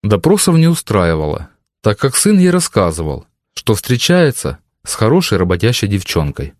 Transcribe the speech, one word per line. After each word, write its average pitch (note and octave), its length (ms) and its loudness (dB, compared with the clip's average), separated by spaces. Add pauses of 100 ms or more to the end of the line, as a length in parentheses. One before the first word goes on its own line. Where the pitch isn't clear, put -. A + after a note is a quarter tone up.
Допросов E3 520 2
не E3 120 4
устраивала, E2 800 -2 (320)
так G#2 160 0
как C3+ 180 -2
сын G#3 220 2
ей F3+ 140 4
рассказывал, E2+ 760 -2 (300)
что - 180 -2
встречается B2 880 0 (240)
с - 100 -10
хорошей A2+ 460 0
работящей F#2 480 0
девчонкой. D#2 720 -4